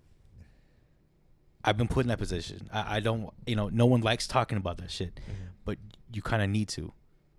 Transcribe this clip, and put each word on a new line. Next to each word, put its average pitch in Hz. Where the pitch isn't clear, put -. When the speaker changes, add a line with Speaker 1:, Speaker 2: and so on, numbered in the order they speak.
Speaker 1:
I've 107
been 117
put 127
in 123
that 113
position. 95
I, 104
I -
don't, 113
you 117
know, 104
no 113
one 123
likes 113
talking 120
about 90
that 87
shit, -
Speaker 2:
Mm-hmm. 95
Speaker 1:
but 104
you 107
kinda 107
need 104
to, -